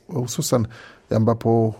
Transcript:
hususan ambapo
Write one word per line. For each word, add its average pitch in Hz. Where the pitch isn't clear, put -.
hususan 127
ambapo 113